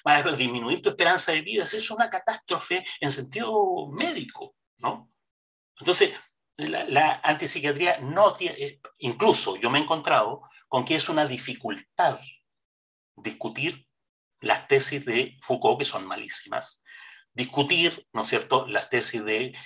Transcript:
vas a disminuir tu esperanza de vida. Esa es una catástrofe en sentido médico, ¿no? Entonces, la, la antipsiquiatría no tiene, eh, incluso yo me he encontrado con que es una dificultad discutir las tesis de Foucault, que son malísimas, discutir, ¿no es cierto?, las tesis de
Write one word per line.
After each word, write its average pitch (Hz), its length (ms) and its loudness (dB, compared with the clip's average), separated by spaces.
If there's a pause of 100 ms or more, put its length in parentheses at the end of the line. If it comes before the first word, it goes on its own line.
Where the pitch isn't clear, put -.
vas 147 220 4
a 170 60 0
disminuir 123 500 -2
tu 202 80 2
esperanza 175 420 2
de 156 100 0
vida. 196 220 -2
Esa 208 140 2
es 220 140 -4
una 226 180 0
catástrofe 180 720 -4 (160)
en 143 120 0
sentido 190 800 -2
médico, 277 640 -8 (240)
¿no? - 320 -8 (680)
Entonces, 180 320 2 (460)
la, - 280 -4
la 147 380 2
antipsiquiatría 165 760 0
no 185 340 4
tiene, 175 240 -6
eh, 139 240 -8 (160)
incluso 120 600 2
yo 113 120 0
me 139 100 2
he - 40 2
encontrado 147 580 0 (260)
con 127 180 0
que 156 100 0
es 151 140 2
una 151 160 2
dificultad - 920 -4 (960)
discutir - 720 -8 (520)
las - 280 0
tesis 135 380 2
de 123 360 0
Foucault, 117 360 2
que - 80 0
son - 200 -2
malísimas, - 800 -6 (500)
discutir, 143 800 0
¿no 110 100 -2
es - 60 -2
cierto?, 123 380 0
las 104 220 -4
tesis 117 340 0
de 113 320 -2 (100)